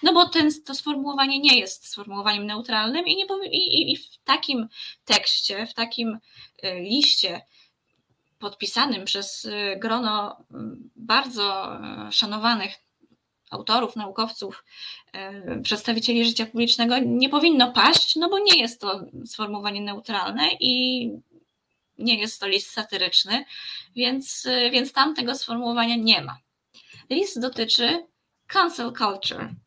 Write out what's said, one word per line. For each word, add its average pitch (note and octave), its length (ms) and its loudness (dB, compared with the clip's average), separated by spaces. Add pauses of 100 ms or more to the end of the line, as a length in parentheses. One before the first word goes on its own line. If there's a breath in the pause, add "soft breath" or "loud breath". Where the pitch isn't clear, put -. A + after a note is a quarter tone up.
No F4 100 6
bo F4 160 8
ten, D#4+ 200 4 (160)
to C4+ 100 -6
sformułowanie C#4 640 0
nie C4+ 200 6
jest - 280 -6
sformułowaniem G3+ 580 -4
neutralnym A3+ 600 -2
i D#4+ 80 2
nie G4 100 -2
powi-, G4 220 -6
i, - 340 2
i, - 100 -2
i - 60 -2
w - 260 -18
takim C4+ 440 0 (380 loud breath)
tekście, G#3 640 0
w - 60 -16
takim, A#3 460 -4 (440 loud breath)
y, F#3 160 -6
liście G3 600 2 (1000 soft breath)
podpisanym G#3 680 -2
przez, G3+ 400 -4
y, G#3 340 -4
grono, A3 600 -2
y, - 160 -20 (400)
bardzo, A3 800 -2 (300)
y, G#3 40 -10
szanowanych G#3+ 600 0 (800)
autorów, A#3+ 440 0
naukowców, G#3+ 680 -6 (960 loud breath)
y, - 40 -6
przedstawicieli A#3 640 0
życia A3+ 200 0
publicznego A#3 540 2
nie B3 300 4
powinno C#4+ 420 6
paść, B3 440 4
no E4 140 2
bo G4 100 2
nie F#4+ 200 6
jest A#3+ 220 -2
to G3+ 180 -2 (260)
sformułowanie G#3 560 -6
neutralne G3+ 680 -2 (100)
i B3+ 460 0 (920)
nie A3 220 0
jest A3 200 -4
to G3+ 80 -6
list G3 240 0
satyryczny, G#3 720 0 (500 loud breath)
więc, B3+ 500 -2
y, B3 260 2
więc B3+ 220 2
tam C#4+ 220 4
tego B3+ 200 -2
sformułowania A#3+ 600 0
nie A3 260 4
ma. - 160 -10 (720 loud breath)
List E4 320 -2
dotyczy A#3+ 640 0 (420)
cancel E4 460 0
culture, G3+ 560 -2 (180)